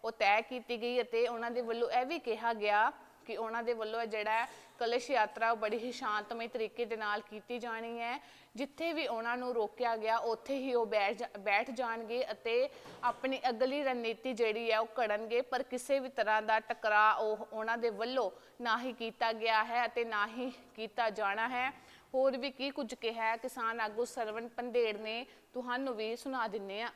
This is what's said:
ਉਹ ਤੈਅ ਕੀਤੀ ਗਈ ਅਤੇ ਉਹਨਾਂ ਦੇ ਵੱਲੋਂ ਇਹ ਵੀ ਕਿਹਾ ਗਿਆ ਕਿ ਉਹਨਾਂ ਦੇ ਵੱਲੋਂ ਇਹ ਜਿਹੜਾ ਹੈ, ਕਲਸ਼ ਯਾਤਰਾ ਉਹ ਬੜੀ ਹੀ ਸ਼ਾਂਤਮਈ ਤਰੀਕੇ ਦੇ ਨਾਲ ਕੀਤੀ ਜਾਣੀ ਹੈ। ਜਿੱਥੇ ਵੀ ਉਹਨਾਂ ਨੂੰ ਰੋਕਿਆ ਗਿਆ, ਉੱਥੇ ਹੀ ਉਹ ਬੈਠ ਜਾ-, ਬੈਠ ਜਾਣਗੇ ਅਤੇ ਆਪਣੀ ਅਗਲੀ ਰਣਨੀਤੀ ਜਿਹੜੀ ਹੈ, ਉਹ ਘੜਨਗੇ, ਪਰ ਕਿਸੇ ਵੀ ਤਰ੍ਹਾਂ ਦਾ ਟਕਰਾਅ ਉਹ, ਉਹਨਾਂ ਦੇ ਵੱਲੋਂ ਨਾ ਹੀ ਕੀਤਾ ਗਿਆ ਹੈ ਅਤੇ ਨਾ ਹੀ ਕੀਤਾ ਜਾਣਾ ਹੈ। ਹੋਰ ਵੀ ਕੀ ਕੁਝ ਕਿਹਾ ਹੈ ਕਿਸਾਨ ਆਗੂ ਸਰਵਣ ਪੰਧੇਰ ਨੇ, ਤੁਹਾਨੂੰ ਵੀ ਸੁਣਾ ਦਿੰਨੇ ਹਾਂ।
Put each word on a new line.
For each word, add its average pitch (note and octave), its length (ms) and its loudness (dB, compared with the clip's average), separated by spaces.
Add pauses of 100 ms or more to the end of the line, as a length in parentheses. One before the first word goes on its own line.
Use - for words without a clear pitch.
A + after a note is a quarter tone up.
ਉਹ A3 80 -4
ਤੈਅ G#3+ 320 6
ਕੀਤੀ A#3+ 380 -4
ਗਈ A#3+ 200 2
ਅਤੇ A#3 260 2
ਉਹਨਾਂ A#3 240 -4
ਦੇ A#3+ 100 -2
ਵੱਲੋਂ A#3 300 -2
ਇਹ B3 140 2
ਵੀ D#4+ 140 -4
ਕਿਹਾ A#3 340 -2
ਗਿਆ G#3 380 4 (360)
ਕਿ A3+ 100 -6
ਉਹਨਾਂ A#3 260 -4
ਦੇ A#3+ 100 0
ਵੱਲੋਂ A3 280 -2
ਇਹ A#3 60 -2
ਜਿਹੜਾ G#3+ 240 -2
ਹੈ, A3+ 160 2 (320)
ਕਲਸ਼ A#3+ 320 0
ਯਾਤਰਾ A3+ 400 2
ਉਹ A#3 60 2
ਬੜੀ G#3+ 200 0
ਹੀ A#3+ 140 -4
ਸ਼ਾਂਤਮਈ A3+ 560 -4
ਤਰੀਕੇ A3+ 380 -4
ਦੇ A3 120 -4
ਨਾਲ G#3+ 240 -2
ਕੀਤੀ A3 380 -10
ਜਾਣੀ A#3 400 -6
ਹੈ। A#3 200 -4 (360)
ਜਿੱਥੇ D4 380 -4
ਵੀ D4+ 140 0
ਉਹਨਾਂ A#3 300 -2
ਨੂੰ B3 160 -2
ਰੋਕਿਆ A#3 440 2
ਗਿਆ, A3 200 2
ਉੱਥੇ A3+ 400 0
ਹੀ C4 160 -2
ਉਹ A#3 120 4
ਬੈਠ G#3 320 2
ਜਾ-, A#3 100 -6 (120)
ਬੈਠ G#3 320 2
ਜਾਣਗੇ A3+ 600 -2
ਅਤੇ A#3 380 0 (340)
ਆਪਣੀ C4 360 0 (100)
ਅਗਲੀ C4 340 0
ਰਣਨੀਤੀ B3 500 -2
ਜਿਹੜੀ A3+ 380 0
ਹੈ, G#3+ 80 6
ਉਹ A#3 80 0 (120)
ਘੜਨਗੇ, A3 440 2
ਪਰ B3+ 200 -2
ਕਿਸੇ C4 360 0
ਵੀ B3+ 120 -6
ਤਰ੍ਹਾਂ G#3+ 300 2
ਦਾ A3 200 2
ਟਕਰਾਅ G#3+ 580 6
ਉਹ, G#3+ 320 0
ਉਹਨਾਂ A3 260 -2
ਦੇ A#3 140 2
ਵੱਲੋਂ A3+ 380 0 (320)
ਨਾ A#3 180 2
ਹੀ B3 140 -4
ਕੀਤਾ A3+ 400 -2
ਗਿਆ A3 300 2
ਹੈ A#3+ 220 2
ਅਤੇ A#3 200 0
ਨਾ G#3+ 220 0
ਹੀ B3 240 -4 (240)
ਕੀਤਾ A3 360 0
ਜਾਣਾ G#3 380 0
ਹੈ। B3+ 200 -2 (440)
ਹੋਰ C4 240 4
ਵੀ C4 140 -2
ਕੀ C4+ 200 -4
ਕੁਝ C4+ 220 -4
ਕਿਹਾ A3+ 300 -4
ਹੈ A3+ 140 2
ਕਿਸਾਨ A#3 440 -4
ਆਗੂ G#3+ 240 -2
ਸਰਵਣ A#3 420 -6
ਪੰਧੇਰ A#3 520 0
ਨੇ, A3 260 -6 (280)
ਤੁਹਾਨੂੰ B3 420 -2
ਵੀ A3 200 -2
ਸੁਣਾ B3+ 320 -4
ਦਿੰਨੇ G3 340 -6
ਹਾਂ। A#3+ 140 -4